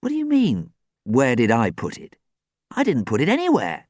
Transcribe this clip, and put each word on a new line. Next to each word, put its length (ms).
What 100
do 40
you 120
mean, 460
where 320
did 160
I 220
put 260
it? 160
I 140
didn't 220
put 140
it 80
anywhere 600